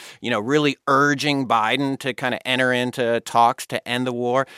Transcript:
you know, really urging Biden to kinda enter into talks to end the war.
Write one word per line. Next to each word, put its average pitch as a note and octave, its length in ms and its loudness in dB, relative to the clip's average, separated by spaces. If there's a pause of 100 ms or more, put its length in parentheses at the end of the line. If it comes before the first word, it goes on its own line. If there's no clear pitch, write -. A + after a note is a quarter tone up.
(200)
you A2+ 100 -4
know, A2+ 100 0
really C#3+ 360 2 (120)
urging C#3 580 2
Biden A#2+ 540 0
to C3 120 -4
kinda B2 320 -4
enter B2+ 280 0
into A#2+ 480 0
talks A#2+ 460 2
to - 220 -6
end B2 160 -2
the B2+ 80 -4
war. B2 460 -2